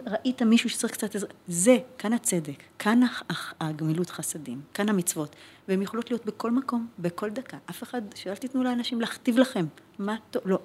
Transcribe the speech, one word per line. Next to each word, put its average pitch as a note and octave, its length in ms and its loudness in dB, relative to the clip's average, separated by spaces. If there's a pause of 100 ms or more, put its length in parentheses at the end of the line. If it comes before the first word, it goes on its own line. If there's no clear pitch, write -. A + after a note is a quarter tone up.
ראית - 340 -2
מישהו A#3 280 6
שצריך - 240 -2
קצת - 220 -4
עזרה? G3+ 140 -4 (180)
זה, F#3 300 6 (200)
כאן G#3+ 160 0
הצדק, D#3+ 500 -2 (160)
כאן A#3 240 6
הח-, - 260 0
הח-, - 300 -6
הגמילות D#3+ 500 0
חסדים, C#3 520 -8 (120)
כאן G#3 160 0
המצוות, E3+ 460 0 (320)
והן F#3+ 140 2
יכולות A3+ 300 -4
להיות A3+ 140 -4
בכל A3 260 -4
מקום, A#3+ 360 0 (120)
בכל F3 300 -4
דקה. G#3+ 280 -10 (120)
אף - 140 -10
אחד, B3 180 -6 (140)
שאל F#3+ 200 -8
תיתנו B3+ 280 -2
לאנשים A#3+ 380 0
להכתיב A3+ 360 0
לכם, A#3 280 6 (340)
מה G#3 160 -2 (160)
טוב, - 140 -2
לא, F#3 200 4